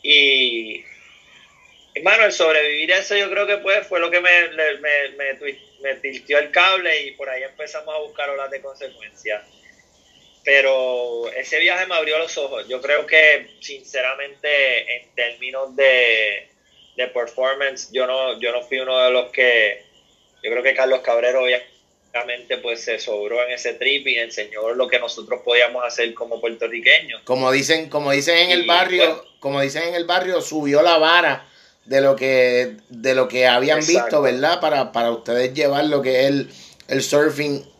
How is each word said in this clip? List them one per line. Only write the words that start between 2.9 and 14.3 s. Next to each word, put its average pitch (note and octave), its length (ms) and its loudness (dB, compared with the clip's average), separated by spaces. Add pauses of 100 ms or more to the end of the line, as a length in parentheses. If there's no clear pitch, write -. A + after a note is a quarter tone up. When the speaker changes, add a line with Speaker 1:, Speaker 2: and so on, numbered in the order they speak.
Speaker 1:
eso G3 240 0
yo G3 140 0
creo G3 160 -2
que, G3+ 120 -2
pues, G3 280 -2
fue F3+ 140 -4
lo E3+ 100 -2
que F3 100 2
me, F3 280 4
le-, D#3 320 -2
me, D3 280 -2 (100)
me C#3 160 -6
twi-, C#3 260 -10 (220)
me C3+ 140 -6
tilteó C3+ 420 -4
el D3 120 -2
cable F3+ 520 0
y C#3 100 -12
por C#3 160 -12
ahí C3 140 -8
empezamos D3+ 520 -12
a D#3 40 -4
buscar D3 320 -8
olas C#3 200 -8
de C3+ 120 -10
consecuencia. A2 840 -12 (1000)
Pero B2+ 880 0
ese C3 260 -4
viaje F3+ 280 0
me F#3 80 -6
abrió D#3 240 0
los E3 180 -4
ojos. C3+ 320 -8
Yo B2+ 140 -6
creo D3 240 -2
que, D3+ 540 4
sinceramente, C3+ 1400 -4